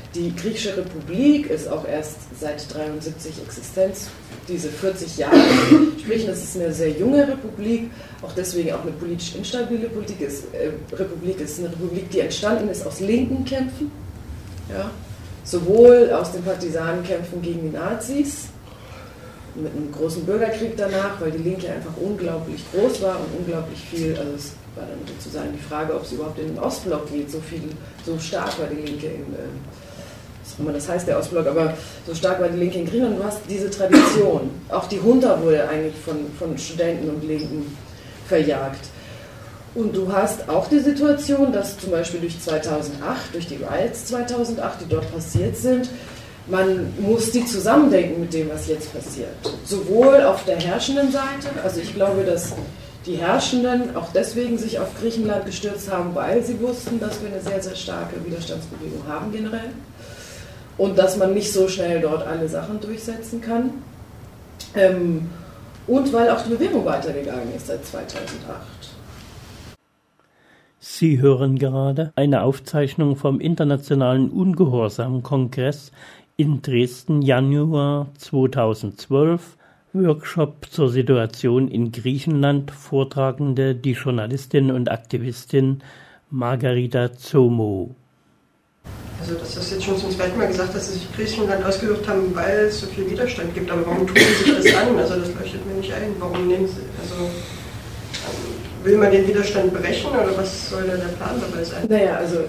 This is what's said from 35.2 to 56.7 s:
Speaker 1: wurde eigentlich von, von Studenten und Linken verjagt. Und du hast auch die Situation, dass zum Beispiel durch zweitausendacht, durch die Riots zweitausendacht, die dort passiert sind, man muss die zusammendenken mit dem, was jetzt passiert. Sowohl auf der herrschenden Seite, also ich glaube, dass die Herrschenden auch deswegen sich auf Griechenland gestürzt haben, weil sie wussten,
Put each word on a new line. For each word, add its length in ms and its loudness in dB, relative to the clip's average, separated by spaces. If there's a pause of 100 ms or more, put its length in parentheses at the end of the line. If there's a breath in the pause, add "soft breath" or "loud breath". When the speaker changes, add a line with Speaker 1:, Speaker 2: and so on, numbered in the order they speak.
Speaker 1:
wurde 260 4
eigentlich 360 -2
von, 120 -4 (220)
von 180 -4
Studenten 540 -2
und 160 -6
Linken 500 -4 (520 loud breath)
verjagt. 580 0 (880 loud breath)
Und 220 0
du 160 0
hast 360 0
auch 200 2
die 100 6
Situation, 720 4
dass 260 -2
zum 120 -8
Beispiel 300 -2
durch 200 -6
zweitausendacht, 920 -4
durch 140 -8
die 80 -8
Riots 480 -2
zweitausendacht, 800 -4
die 40 -10
dort 240 -2
passiert 440 -2
sind, 340 2 (600 loud breath)
man 480 2
muss 320 2
die 140 2
zusammendenken 800 4
mit 100 -6
dem, 160 -2
was 200 -6
jetzt 260 -2
passiert. 340 -10 (380)
Sowohl 560 8
auf 240 2
der 120 2
herrschenden 540 2
Seite, 380 -4 (120)
also 160 -2
ich 160 -6
glaube, 300 2
dass 300 0 (500 loud breath)
die 120 -4
Herrschenden 800 0
auch 200 -6
deswegen 420 0
sich 220 -4
auf 100 -4 (100)
Griechenland 460 0
gestürzt 460 -6
haben, 240 -2
weil 280 2
sie 200 -4
wussten, 360 -2